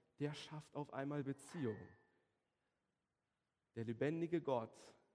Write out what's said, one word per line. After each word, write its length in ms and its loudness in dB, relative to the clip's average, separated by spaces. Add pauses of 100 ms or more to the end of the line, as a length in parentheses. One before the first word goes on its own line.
(180)
der 160 0
schafft 400 -10
auf 180 -2
einmal 320 0
Beziehung. 540 0 (2000)
Der 80 0
lebendige 580 2
Gott 500 0 (220)